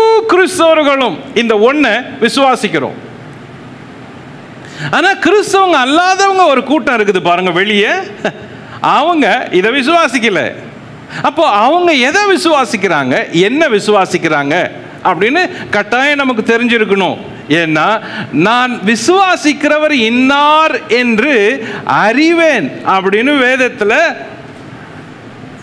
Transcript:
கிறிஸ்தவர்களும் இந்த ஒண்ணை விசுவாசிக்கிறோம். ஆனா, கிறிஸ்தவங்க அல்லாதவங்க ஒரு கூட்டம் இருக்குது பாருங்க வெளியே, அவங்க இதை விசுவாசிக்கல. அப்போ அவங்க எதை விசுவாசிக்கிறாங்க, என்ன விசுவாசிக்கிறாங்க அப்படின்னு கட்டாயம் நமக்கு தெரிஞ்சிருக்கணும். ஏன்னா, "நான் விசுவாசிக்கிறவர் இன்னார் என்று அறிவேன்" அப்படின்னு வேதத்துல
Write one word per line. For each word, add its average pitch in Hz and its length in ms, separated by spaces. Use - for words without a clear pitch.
கிறிஸ்தவர்களும் 302 920
இந்த 226 200
ஒண்ணை 247 500
விசுவாசிக்கிறோம். 208 680
ஆனா, 330 220
கிறிஸ்தவங்க 370 760
அல்லாதவங்க 370 580
ஒரு 269 180
கூட்டம் 262 320
இருக்குது 202 240
பாருங்க 175 300
வெளியே, 202 400
அவங்க 254 680
இதை 185 200
விசுவாசிக்கல. 240 840
அப்போ 294 260
அவங்க 294 440
எதை 285 280
விசுவாசிக்கிறாங்க, 196 960
என்ன 247 380
விசுவாசிக்கிறாங்க 170 1000
அப்படின்னு 233 460
கட்டாயம் 240 460
நமக்கு 240 420
தெரிஞ்சிருக்கணும். 196 600
ஏன்னா, 165 520
"நான் 240 540
விசுவாசிக்கிறவர் 302 1040
இன்னார் 285 960
என்று 233 840
அறிவேன்" 254 880
அப்படின்னு 190 440
வேதத்துல 254 840